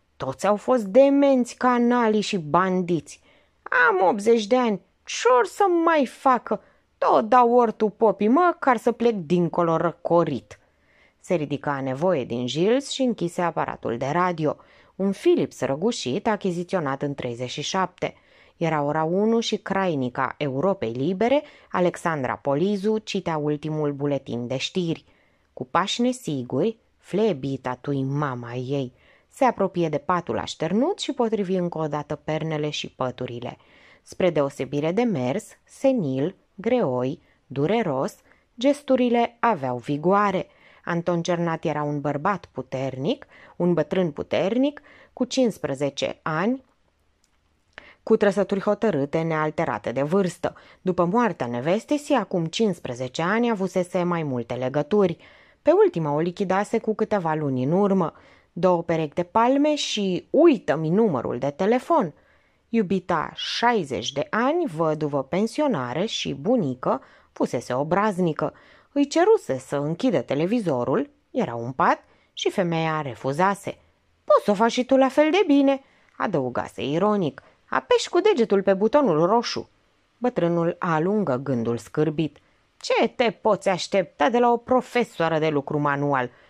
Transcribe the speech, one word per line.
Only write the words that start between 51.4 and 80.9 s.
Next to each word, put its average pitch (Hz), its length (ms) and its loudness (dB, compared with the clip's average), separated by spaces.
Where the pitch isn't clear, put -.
nevestei, 160 520 -2
si, 294 140 -4
acum 196 320 0
cincisprezece 160 800 -4
ani, 226 280 0
avusese 185 520 -2
mai 175 200 0
multe 123 320 -4
legături. 147 640 0
Pe 294 80 4
ultima 233 440 4
o 147 40 0
lichidase 185 600 -2
cu 220 160 -2
câteva 190 400 0
luni 139 280 -2
în 139 100 0
urmă. 190 400 2
Două 175 300 2
perechi 160 320 -2
de 175 80 -2
palme 269 520 2
și 196 560 -4
uită-mi 180 580 4
numărul 160 500 2
de 135 120 -2
telefon. 226 640 0
Iubita, 185 640 0
șaizeci 139 800 -2
de 143 180 -4
ani, 294 360 0
văduvă, 151 560 -2
pensionară 180 800 -2
și 170 300 -6
bunică, 170 680 -2
fusese 131 420 -4
obraznică. 170 800 0
Îi 285 140 2
ceruse 330 520 2
să - 180 -6
închidă 160 440 0
televizorul, 160 920 0
era 170 240 -2
un 117 180 -6
pat, 208 300 2
și - 180 -2
femeia 165 500 0
refuzase. 143 800 -2
"Poți 605 200 4
să 208 60 2
o 208 40 4
faci 226 180 2
și 247 120 0
tu 269 120 2
la 262 120 6
fel 302 220 4
de 381 160 2
bine", 277 360 4
adăugase 127 680 -4
ironic. 170 580 -2
"Apeși - 400 0
cu 349 120 2
degetul 233 420 2
pe 196 120 4
butonul 190 520 2
roșu." 226 420 0
Bătrânul 170 600 0
alungă 170 580 0